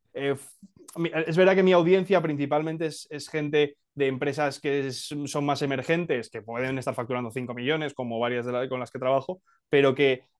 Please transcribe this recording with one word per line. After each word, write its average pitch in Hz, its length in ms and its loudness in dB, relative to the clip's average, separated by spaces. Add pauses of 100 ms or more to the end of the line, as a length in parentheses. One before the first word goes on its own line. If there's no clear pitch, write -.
(140)
Eh, 139 180 -2
f-, - 240 -10 (400)
mi, 165 180 -4
es 160 220 -2
verdad 185 180 8
que 185 80 6
mi 185 100 6
audiencia 180 480 4
principalmente 156 640 -2
es, 151 220 -10
es 147 200 -12
gente 147 480 0 (180)
de 139 120 0
empresas 139 520 -2
que 139 300 -2
es, 127 260 -10 (120)
son 147 180 -4
más 143 160 0
emergentes, 139 680 -2
que 113 100 -10
pueden 123 380 -4
estar 127 160 -4
facturando 123 360 -6
cinco 123 220 -8
millones, 143 400 -4
como 117 260 -6
varias 120 280 -2
de 123 60 -4
la, 123 160 -4
con 127 120 -6
las 120 100 -10
que - 80 -12
trabajo, 135 440 -2 (260)
pero 139 260 4
que, 135 300 2 (160)